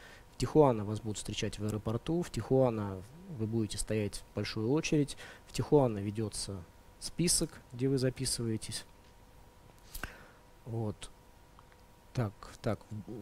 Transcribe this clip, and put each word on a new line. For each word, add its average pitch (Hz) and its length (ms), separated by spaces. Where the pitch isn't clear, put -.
В - 20
Тихуана 127 480
вас 107 160
будут 107 160
встречать - 420
в 104 60
аэропорту, 110 560
в 170 80
Тихуана 110 760
вы 110 80
будете 107 320
стоять 107 440
в - 40
большую 107 340
очередь, 147 460
в - 60
Тихуана 127 440
ведётся 101 640
список, - 640
где 123 160
вы 139 80
записываетесь. 123 880
Вот. 110 440
Так, 107 140
так, 104 180